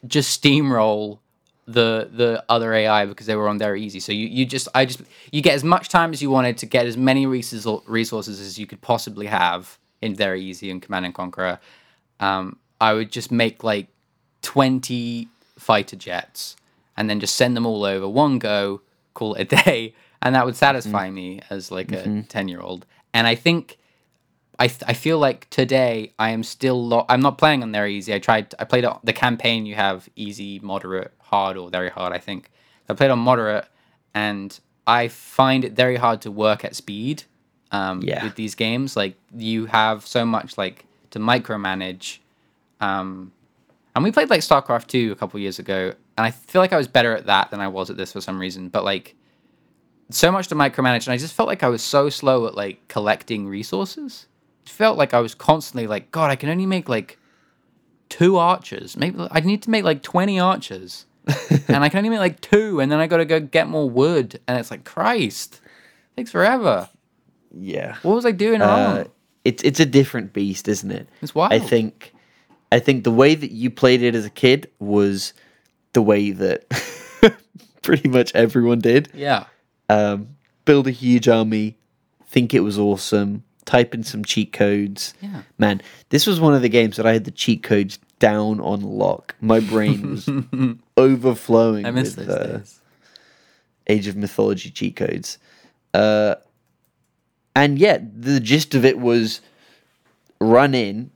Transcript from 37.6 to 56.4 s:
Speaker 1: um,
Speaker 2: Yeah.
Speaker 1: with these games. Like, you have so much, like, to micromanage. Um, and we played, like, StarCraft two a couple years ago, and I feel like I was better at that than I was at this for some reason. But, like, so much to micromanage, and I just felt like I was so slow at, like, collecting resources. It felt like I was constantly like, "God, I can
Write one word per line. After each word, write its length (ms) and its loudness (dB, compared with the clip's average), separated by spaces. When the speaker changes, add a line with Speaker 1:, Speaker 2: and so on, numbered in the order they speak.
Speaker 1:
um, 300 -6
Speaker 2:
Yeah. 220 -6
Speaker 1:
with 120 -10
these 180 -10
games. 420 -4
Like, 200 -4
you 300 -6
have 400 0
so 180 -2
much, 320 -4
like, 300 -8
to 80 -12
micromanage. 1000 -4
Um, 520 -6
and 100 0
we 80 0
played, 180 2
like, 100 0
StarCraft 460 0
two 260 -2
a 40 -10
couple 240 -10
years 180 -8
ago, 340 -6
and 100 -2
I 40 -2
feel 320 -2
like 100 0
I 60 2
was 100 -2
better 260 2
at 120 -8
that 240 2
than 100 -10
I 80 -4
was 220 -8
at 80 -12
this 140 -10
for 100 -12
some 160 -10
reason. 320 -10
But, 140 -2
like, 320 -6
so 240 2
much 160 -4
to 60 -6
micromanage, 520 0
and 60 -2
I 60 -2
just 160 -10
felt 120 -2
like 160 -4
I 60 2
was 140 -2
so 260 2
slow 380 0
at, 80 -8
like, 340 -10
collecting 600 -4
resources. 800 -8
It 60 -20
felt 280 0
like 160 2
I 60 6
was 140 -4
constantly 520 0
like, 240 -6
"God, 200 -2
I 60 0
can 140 -8